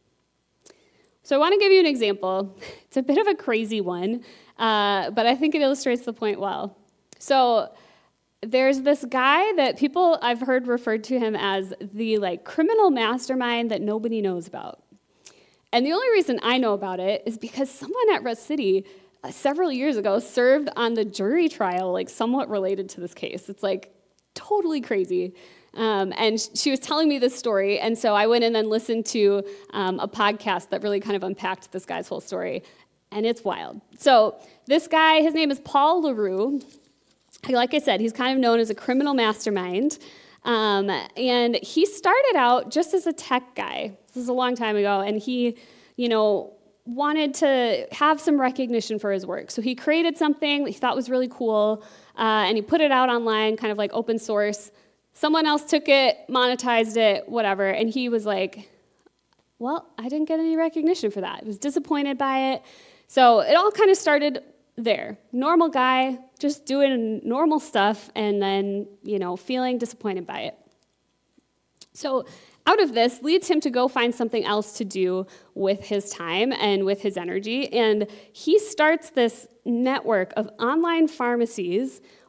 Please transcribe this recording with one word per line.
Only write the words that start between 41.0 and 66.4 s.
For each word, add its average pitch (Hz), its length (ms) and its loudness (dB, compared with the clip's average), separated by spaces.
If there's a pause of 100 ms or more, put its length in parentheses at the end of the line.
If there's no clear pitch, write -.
and 247 460 2
he 330 240 0
started 466 480 2
out 247 380 2
just 330 220 0
as 359 120 -2
a 330 60 0
tech - 420 -4
guy. 196 420 -8 (120)
This - 80 -20
is 247 120 -6
a 254 40 -2
long 247 240 0
time 226 180 -2
ago, 202 260 2
and 208 200 -4
he, 240 360 -2 (380)
you 240 140 -2
know, 214 460 0 (300)
wanted 294 500 -2
to 247 580 2
have 302 280 2
some 294 200 2
recognition 240 580 -2
for 202 140 -4
his 190 120 -2
work. - 280 -8
So 233 100 -6
he 247 140 -4
created 320 420 0
something 294 460 0
that 254 60 -4
he 202 60 -10
thought 247 200 0
was 240 120 -4
really 254 200 -2
cool, 214 560 0 (320)
uh, 220 300 2
and 214 100 2
he 214 60 0
put 311 180 0
it 294 100 4
out 254 180 4
online, 220 480 0
kind 220 140 -4
of 208 80 -4
like 202 140 -4
open 226 260 -2
source. 208 540 -2 (400)
Someone 311 340 0
else 294 180 0
took 302 240 0
it, 269 280 6 (120)
monetized 247 680 0
it, 214 320 2
whatever, 196 400 0
and 220 200 0
he 247 200 -4
was 226 180 -2
like, 196 420 -4 (920)
"Well, 269 360 -6
I 233 120 -10
didn't 302 180 -2
get 320 140 -2
any 320 160 0
recognition 320 560 0
for 202 80 -6
that." 180 220 -8
He - 40 -18
was 208 120 -8
disappointed 285 600 -2
by 269 340 0
it. 254 100 -6 (440)
So 240 340 8
it - 140 4
all 370 160 6
kind 415 200 6
of 381 60 8
started 294 460 2 (340)
there. 220 420 -2 (140)
Normal 320 380 4
guy, 262 500 2 (180)
just 294 260 -2